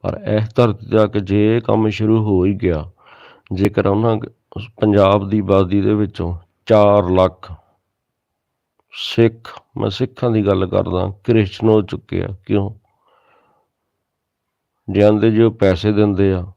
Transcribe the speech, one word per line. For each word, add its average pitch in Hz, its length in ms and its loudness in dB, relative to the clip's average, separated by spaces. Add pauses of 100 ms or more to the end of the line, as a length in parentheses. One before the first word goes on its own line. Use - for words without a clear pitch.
ਪਰ 98 260 -6
ਇਸ 110 280 -4
ਧਰਤੀ 110 340 0
ਤੇ 110 80 0
ਆ 107 100 4
ਕੇ 107 120 -4
ਜੇ 104 380 0
ਇਹ 117 40 -2
ਕੰਮ 110 280 0
ਸ਼ੁਰੂ 107 340 0
ਹੋ 95 220 0
ਹੀ 101 80 0
ਗਿਆ, 87 380 -4 (640)
ਜੇਕਰ 98 340 -2
ਉਹਨਾਂ 107 300 0
ਕ-, - 140 -12 (500)
ਪੰਜਾਬ 101 480 2
ਦੀ 107 100 0
ਆਬਾਦੀ 98 420 0
ਦੇ 104 120 0
ਵਿੱਚੋਂ 95 440 -4 (280)
ਚਾਰ 104 440 4
ਲੱਖ 92 420 0 (1400)
ਸਿੱਖ, - 680 -2 (160)
ਮੈਂ 104 120 -4
ਸਿੱਖਾਂ 120 420 -6
ਦੀ 107 160 0
ਗੱਲ 95 200 0
ਕਰਦਾ, 92 460 -4 (100)
ਕ੍ਰਿਸਚਨ 110 460 0
ਹੋ 110 120 4
ਚੁੱਕੇ - 420 -8
ਆ। 95 40 -8 (180)
ਕਿਉਂ? 104 240 -2 (2250)
ਜੇ 101 140 2
ਆਂਦੇ 107 280 4
ਜੇ 110 120 2
ਉਹ 113 80 4
ਪੈਸੇ 101 400 0
ਦਿੰਦੇ 98 420 2
ਆ 92 240 -6